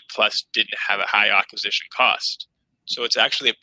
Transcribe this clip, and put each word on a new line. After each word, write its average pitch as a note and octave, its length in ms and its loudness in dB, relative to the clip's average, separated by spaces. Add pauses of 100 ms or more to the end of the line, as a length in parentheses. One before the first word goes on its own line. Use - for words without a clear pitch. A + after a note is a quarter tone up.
(120)
plus - 400 0
didn't G#2+ 240 -2 (140)
have G2+ 100 0
a G2 80 -2
high G#2 220 2
acquisition G2+ 640 0
cost. - 520 0 (400)
So B2 160 -6
it's A#2 140 -2
actually B2+ 320 2
a A2 140 0